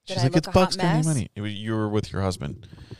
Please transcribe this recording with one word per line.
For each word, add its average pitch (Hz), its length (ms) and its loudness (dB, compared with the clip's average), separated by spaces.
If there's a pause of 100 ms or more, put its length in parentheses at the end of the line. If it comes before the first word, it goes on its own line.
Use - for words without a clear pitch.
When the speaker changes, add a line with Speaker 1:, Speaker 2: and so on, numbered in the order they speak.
Speaker 1:
Did - 80 -8
Speaker 2:
She's - 60 -4
Speaker 1:
I 117 40 2
Speaker 2:
like, 139 100 4
Speaker 1:
look 175 60 6
Speaker 2:
"It's 151 80 0
Speaker 1:
a 185 40 -10
hot - 20 2 (120)
Speaker 2:
Bugs 185 120 -2
County 170 200 2
Speaker 1:
mess? 156 80 2
Speaker 2:
Money." 143 300 0
It 104 60 -8
was, 104 120 -4
you 110 200 -4
were 107 160 0
with 104 220 -2
your 95 100 -2
husband. 87 460 -4 (320)